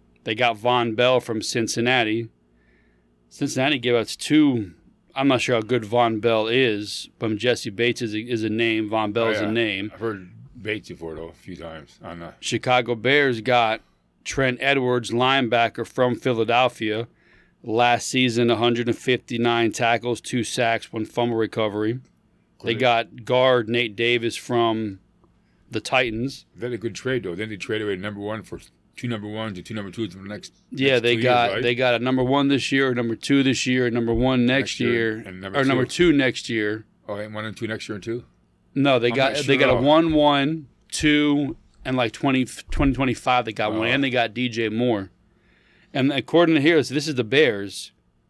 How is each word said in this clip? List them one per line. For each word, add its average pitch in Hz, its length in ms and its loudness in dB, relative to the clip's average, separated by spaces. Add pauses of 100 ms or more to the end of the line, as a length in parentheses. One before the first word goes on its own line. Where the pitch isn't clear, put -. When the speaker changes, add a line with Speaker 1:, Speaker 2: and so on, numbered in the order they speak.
(220)
Speaker 1:
They 113 120 -2
got 117 220 2
Von 120 380 0
Bell 123 260 4
from 110 220 -4
Cincinnati. 117 840 0 (1000)
Cincinnati 139 500 -2
gave 120 180 2
us 110 200 -2
two. 135 560 2 (420)
I'm 135 140 0
not 127 120 4
sure 123 160 0
how 110 60 0
good 110 220 0
Von 113 360 2
Bell 110 260 2
is, 113 600 0 (100)
but 110 180 -2
Jessie 113 340 -2
Bates 117 320 -2
is 107 120 -6
a, 107 40 -4
is 117 260 -4
a 110 40 -2
name. 110 400 0
Von 107 240 -2
Bell 117 120 0
Speaker 2:
Oh, 113 60 2
Speaker 1:
is 107 100 0
a 107 40 -2
Speaker 2:
yeah. 104 60 -2
Speaker 1:
name. 107 420 -2
Speaker 2:
I've 95 80 -18
heard 101 300 -6 (300)
Bates 104 280 -8
before, 82 260 -12
though, 80 140 -12
a 82 40 -18
few 90 240 -18
times. 80 460 -16
On 85 180 -14
the 82 200 -16
Speaker 1:
Chicago 123 540 0
Bears 127 460 2
got 113 400 2 (440)
Trent 127 360 -2
Edwards, 123 500 0
linebacker 120 760 2
from 123 300 0
Philadelphia. 117 920 0 (540)
Last 120 460 2
season, 120 420 2
a 117 60 2
hundred 120 320 0
and 117 80 0
fifty-nine 117 760 -2
tackles, 117 480 -2
two 120 240 -4
sacks, 113 480 -2
one 110 140 -6
fumble 120 300 -2
recovery. 110 580 -2
They 127 40 -10
Speaker 2:
Could - 680 -20
they 117 80 0
Speaker 1:
got 117 500 0
guard 127 440 2
Nate 117 280 -2
Davis 120 400 0
from 113 640 -2 (680)
the 107 100 -4
Titans. 127 640 -2 (100)
Speaker 2:
They 95 120 -10
had 123 80 -6
a 113 40 -6
good 101 160 -8
trade, 127 280 -4
though. 92 120 -8
Then 107 140 -8
they 107 80 -10
traded 110 300 -4
away 101 100 -2
number 101 240 -8
one 104 220 -8
for - 180 -14 (360)
two 127 120 -8
number 104 200 -6
ones 107 280 -8
and 90 100 -14
two 117 80 -12
number 101 160 -8
twos 101 220 -6
for 95 100 -18
the 98 60 -14
next, 101 240 -14 (180)
Speaker 1:
Yeah, 135 220 0
Speaker 2:
next 120 100 4
Speaker 1:
they 120 140 2
Speaker 2:
two 113 60 -2
Speaker 1:
got, 123 220 4
Speaker 2:
years, 98 100 0
right? 110 80 -2
Speaker 1:
they 120 120 2
got 123 200 2
a 113 40 0
number 127 240 0
one 139 260 2
this 139 220 0
year, 135 220 2
a - 20 0
number 117 220 -2
two 139 260 2
this 131 240 2
year, 127 200 2
a 120 40 0
number 117 220 0
one 123 320 2
next 127 160 2
Speaker 2:
Next - 200 -4
year, 120 120 2
Speaker 1:
year, 113 340 -2
Speaker 2:
and 92 140 -14
number 95 180 -4
Speaker 1:
or 135 60 2
number 131 220 2
Speaker 2:
two. 170 260 4
Speaker 1:
two 147 40 4
next 131 340 0
year. 110 340 -2 (240)
Speaker 2:
Oh, 104 60 -6
and 107 200 -10
one 107 120 -8
and 107 100 -10
two 117 100 -8
next 110 220 -8
year, 107 100 -8
too? 113 260 -8 (500)
Speaker 1:
No, 139 240 4
they 117 100 2
Speaker 2:
I'm 123 60 0
Speaker 1:
got, 135 180 2
Speaker 2:
not 143 140 -4
Speaker 1:
they 135 120 4
Speaker 2:
sure. 139 80 4
Speaker 1:
got 127 40 4
a 123 100 4
one 156 320 4
one, 147 560 2 (220)
two, 147 680 2 (260)
and, 131 140 -4
like, 123 160 0
twenty, 131 320 0
twenty - 480 -2
twenty-five 123 540 0
they 110 80 -8
got 110 180 -2
one, 107 80 -4
Speaker 2:
Oh. 113 40 -2
Speaker 1:
and 131 200 0
they 135 60 -2
got 117 240 0
D 123 160 -2
J 113 180 -2
Moore. 107 420 -2 (840)
And 139 200 0
according 160 440 4
to 147 40 4
here, 156 220 4
this 131 240 -4
is 156 80 -4
the 123 80 -2
Bears. 107 720 0 (380)